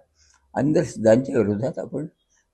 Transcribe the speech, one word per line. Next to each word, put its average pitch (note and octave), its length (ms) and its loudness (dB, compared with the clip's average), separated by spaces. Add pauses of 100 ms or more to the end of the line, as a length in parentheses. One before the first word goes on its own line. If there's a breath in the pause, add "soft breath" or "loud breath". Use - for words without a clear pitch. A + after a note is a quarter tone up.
(540)
अंधश्रद्धांच्या C3 840 2
विरोधात G#2 420 -2
आपण D3 260 -8 (480)